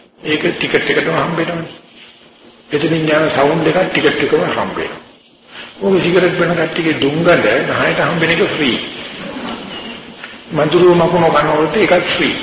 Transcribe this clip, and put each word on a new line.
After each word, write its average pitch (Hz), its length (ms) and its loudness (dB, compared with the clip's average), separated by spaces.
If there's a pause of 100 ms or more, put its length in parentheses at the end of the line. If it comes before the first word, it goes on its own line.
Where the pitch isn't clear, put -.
(220)
ඒක 151 240 -4
ටිකට් 156 420 0
එකටම 156 280 0
හම්බ 165 240 -2
වෙනවනේ. 165 400 -6 (880)
එතනින් 156 360 0
යන 156 240 2
සවුන්ඩ් 151 400 2
එකක් 165 180 2
ටිකට් - 380 0
එකම 156 200 2
හම්බ 110 300 -2
වෙනවා. - 280 -8 (800)
ඔය 180 200 2
සිගරට් 175 360 2
බොන 170 180 0
කට්ටියගේ 160 420 -2
දුම් 143 220 0
ගඳ 165 300 2 (180)
නහයට 156 340 0
හම්බ 165 200 0
වෙන 165 120 0
එක 170 140 0
ෆ්‍රී. 135 320 0 (1700)
මධුරව 170 440 4
මකුණු 170 360 4
කනවලට 151 480 2
ඒකත් 175 300 4
ෆ්‍රී. - 360 0